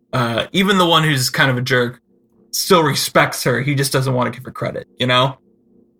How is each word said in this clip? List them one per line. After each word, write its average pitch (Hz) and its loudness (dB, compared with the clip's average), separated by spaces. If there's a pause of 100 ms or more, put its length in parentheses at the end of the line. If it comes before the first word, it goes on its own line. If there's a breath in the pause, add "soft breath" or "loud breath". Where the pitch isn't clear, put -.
(120)
Uh, 117 -2
even 196 2
the 180 4
one 160 2
who's 135 0
kind 139 0
of 127 0
a 123 -4
jerk 123 -2 (500)
still 170 2
respects - 0
her. 123 0
He 143 -2
just 135 -2
doesn't 131 0
wanna 120 -2
give - -16
her - -14
credit, - -8 (140)
you 123 0
know? 127 2 (640)